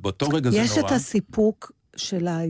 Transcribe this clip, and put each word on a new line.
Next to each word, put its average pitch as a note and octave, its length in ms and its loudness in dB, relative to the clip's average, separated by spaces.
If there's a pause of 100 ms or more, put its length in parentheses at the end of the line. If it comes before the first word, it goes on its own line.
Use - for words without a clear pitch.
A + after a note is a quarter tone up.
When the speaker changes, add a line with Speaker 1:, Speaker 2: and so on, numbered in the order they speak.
Speaker 1:
באותו G2 280 -2
רגע C#3+ 220 2
זה G3+ 60 4
Speaker 2:
יש A#3 200 2
Speaker 1:
נורא. D#4 100 2
Speaker 2:
את - 40 0
הסיפוק A3 800 0 (240)
של F3 320 -4
ה-, E3 120 -2 (100)